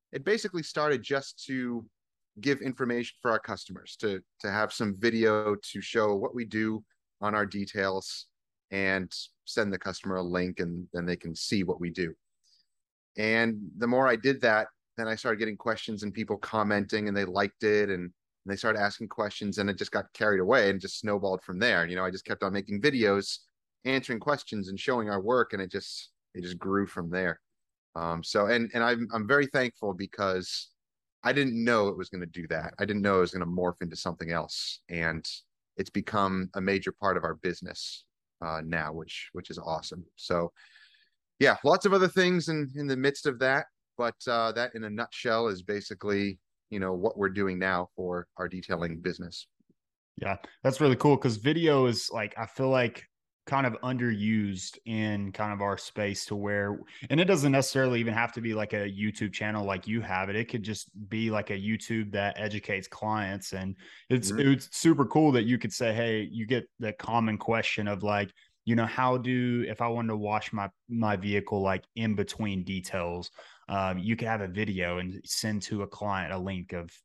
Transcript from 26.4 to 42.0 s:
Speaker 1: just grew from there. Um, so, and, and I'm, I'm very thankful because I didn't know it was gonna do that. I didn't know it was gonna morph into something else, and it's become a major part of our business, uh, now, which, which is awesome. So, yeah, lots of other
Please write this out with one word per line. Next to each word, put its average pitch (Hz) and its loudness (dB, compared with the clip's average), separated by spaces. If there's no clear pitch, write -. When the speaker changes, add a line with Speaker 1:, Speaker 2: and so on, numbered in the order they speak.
Speaker 1:
just 90 -8
grew 98 2
from 87 -6
there. 87 0
Um, 85 -4
so, 104 2
and, 117 2
and 117 2
I'm, 117 2
I'm 107 -2
very 139 4
thankful 123 -2
because 95 -4
I 123 4
didn't 131 2
know 113 6
it 92 -2
was 90 -8
gonna 90 -8
do 82 -10
that. 82 -2
I 101 -2
didn't 104 -2
know 101 4
it 92 8
was 87 2
gonna 90 -4
morph 90 0
into 82 -6
something 85 -6
else, - -4
and 82 -2
it's 98 -4
become 95 0
a 98 -4
major 95 0
part 95 0
of 85 0
our 82 -2
business, - -8
uh, 80 -4
now, 80 -2
which, 80 -10
which - -10
is 82 -10
awesome. 85 -6
So, 85 0
yeah, 127 8
lots 175 6
of 190 6
other 190 6